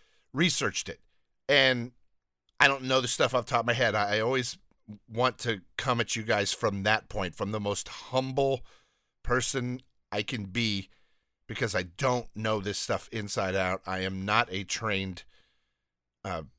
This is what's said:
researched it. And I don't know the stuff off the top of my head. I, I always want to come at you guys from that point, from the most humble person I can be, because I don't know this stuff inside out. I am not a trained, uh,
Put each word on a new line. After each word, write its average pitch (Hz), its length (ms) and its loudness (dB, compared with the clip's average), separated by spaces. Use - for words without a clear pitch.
researched 147 560 0
it. - 120 -12
And 131 440 4
I 143 80 10
don't 135 160 2
know 131 160 4
the 120 80 -2
stuff 127 260 2
off 120 120 2
the - 40 -8
top 123 100 4
of 113 60 -2
my 120 60 2
head. 113 220 2
I, 104 220 2
I 110 40 2
always 123 380 0
want 120 280 2
to 110 240 -4
come 120 220 0
at - 140 -2
you 113 80 -4
guys 104 300 2
from 101 300 0
that 107 260 2
point, 92 260 -4
from 101 160 -4
the 107 100 -4
most 101 280 -4
humble 135 760 -2
person 123 580 0
I 107 120 -2
can 110 220 -6
be, 101 460 -2
because 107 280 -4
I 92 100 0
don't 123 500 -2
know 107 260 -2
this 98 180 -4
stuff - 320 -4
inside 101 440 -4
out. 95 320 0
I 92 140 -4
am 95 240 -4
not 107 260 2
a 95 140 -6
trained, 98 600 -4
uh, 90 180 -4